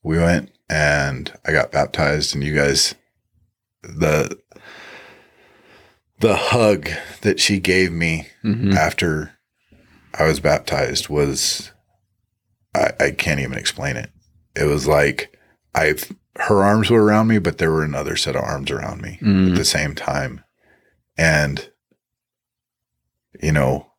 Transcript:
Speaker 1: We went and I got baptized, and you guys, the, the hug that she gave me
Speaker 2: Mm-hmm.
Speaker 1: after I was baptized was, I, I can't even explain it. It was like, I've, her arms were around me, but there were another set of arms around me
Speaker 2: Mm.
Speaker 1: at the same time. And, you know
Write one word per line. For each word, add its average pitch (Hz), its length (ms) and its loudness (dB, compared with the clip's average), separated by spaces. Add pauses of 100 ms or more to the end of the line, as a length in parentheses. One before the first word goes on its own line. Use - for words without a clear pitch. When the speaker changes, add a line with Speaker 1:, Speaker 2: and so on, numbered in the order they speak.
Speaker 1:
We 80 160 0
went 85 320 2 (180)
and 71 640 0 (140)
I 78 60 -2
got - 200 0
baptized, 73 640 0
and 69 80 -4
you 76 120 -4
guys, 71 400 2 (880)
the, 78 560 -2 (1800)
the 104 140 2
hug 104 520 2 (320)
that 98 200 0
she 101 200 2
gave 92 320 2
me 82 360 -2 (160)
Speaker 2:
Mm-hmm. 107 280 0
Speaker 1:
after 78 680 0 (800)
I 78 60 2
was 78 160 2
baptized - 680 -2
was, 71 600 -2 (1040)
I, 71 240 2
I 71 140 2
can't 73 280 -2
even 64 180 -6
explain - 380 -6
it. - 140 -12 (460)
It 80 80 0
was 73 240 0
like, 73 500 0 (360)
I've, - 360 0 (260)
her 101 280 2
arms 104 260 4
were 113 140 6
around 107 240 4
me, 110 100 4
but 85 200 -2
there 82 120 2
were 80 140 0
another 71 320 -4
set - 200 -4
of 67 60 -2
arms 69 280 -6
around 67 320 -8
me 82 200 -12
Speaker 2:
Mm. 95 280 4
Speaker 1:
at 87 60 2
the 82 80 0
same 76 300 -2
time. - 480 -6 (720)
And, 76 540 0 (1700)
you 78 100 0
know - 460 0